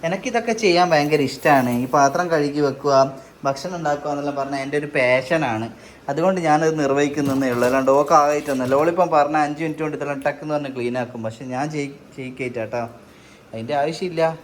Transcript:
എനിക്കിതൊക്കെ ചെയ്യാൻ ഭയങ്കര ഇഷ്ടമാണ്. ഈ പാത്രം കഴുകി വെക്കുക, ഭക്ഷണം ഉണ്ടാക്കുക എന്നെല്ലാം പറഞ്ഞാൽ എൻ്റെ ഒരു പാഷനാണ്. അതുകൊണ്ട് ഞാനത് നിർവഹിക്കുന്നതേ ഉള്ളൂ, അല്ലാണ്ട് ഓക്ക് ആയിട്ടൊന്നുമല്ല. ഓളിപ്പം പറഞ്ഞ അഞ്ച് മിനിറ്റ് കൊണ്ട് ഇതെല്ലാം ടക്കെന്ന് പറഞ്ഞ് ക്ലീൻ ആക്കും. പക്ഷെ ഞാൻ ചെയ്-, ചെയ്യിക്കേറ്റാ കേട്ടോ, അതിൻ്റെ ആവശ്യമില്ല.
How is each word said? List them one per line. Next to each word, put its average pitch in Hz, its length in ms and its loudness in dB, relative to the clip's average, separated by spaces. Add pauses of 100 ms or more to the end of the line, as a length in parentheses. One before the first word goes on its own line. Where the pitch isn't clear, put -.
എനിക്കിതൊക്കെ 220 480 -2 (100)
ചെയ്യാൻ 180 260 4
ഭയങ്കര 147 400 4
ഇഷ്ടമാണ്. 135 400 4 (140)
ഈ - 20 -4 (100)
പാത്രം 147 360 4
കഴുകി 147 360 0
വെക്കുക, 139 280 0 (500)
ഭക്ഷണം 143 300 -4
ഉണ്ടാക്കുക 151 360 -4
എന്നെല്ലാം 143 280 -4
പറഞ്ഞാൽ 139 260 -6
എൻ്റെ 143 160 -4
ഒരു 147 140 -8
പാഷനാണ്. 127 720 0 (420)
അതുകൊണ്ട് 175 380 0
ഞാനത് 160 340 4
നിർവഹിക്കുന്നതേ 139 720 0
ഉള്ളൂ, 123 140 2
അല്ലാണ്ട് 131 320 2
ഓക്ക് 147 200 2
ആയിട്ടൊന്നുമല്ല. 143 640 0
ഓളിപ്പം 170 340 2
പറഞ്ഞ 151 220 4 (100)
അഞ്ച് 147 160 -6
മിനിറ്റ് 156 200 -4
കൊണ്ട് 151 140 -6
ഇതെല്ലാം 143 280 -6
ടക്കെന്ന് 151 300 -4
പറഞ്ഞ് 143 200 -4
ക്ലീൻ 120 260 -4
ആക്കും. 117 220 -8
പക്ഷെ 110 300 -8
ഞാൻ 131 120 -4 (100)
ചെയ്-, 143 220 -8 (180)
ചെയ്യിക്കേറ്റാ 127 460 -8
കേട്ടോ, 113 220 -6 (680)
അതിൻ്റെ 113 300 -6
ആവശ്യമില്ല. 165 400 -4 (220)